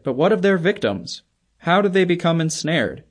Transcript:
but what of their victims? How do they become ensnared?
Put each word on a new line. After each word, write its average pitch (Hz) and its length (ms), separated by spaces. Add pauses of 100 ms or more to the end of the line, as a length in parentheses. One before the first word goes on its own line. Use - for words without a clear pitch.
but 135 80
what 156 180
of 190 120
their 196 140
victims? 123 680 (340)
How 180 240
do 202 80
they 185 160
become 170 340
ensnared? 151 720